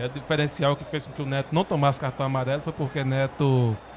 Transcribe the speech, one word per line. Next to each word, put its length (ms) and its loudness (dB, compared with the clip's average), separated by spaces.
É, 60 -4
o 20 -4
diferencial 680 0
que 100 -6
fez 220 -6
com 60 -14
que 100 -6
o 40 -4
Neto 260 -2
não 100 4
tomasse 380 2
cartão 260 -4
amarelo 360 0
foi 100 -4
porque 320 -2
Neto, 720 2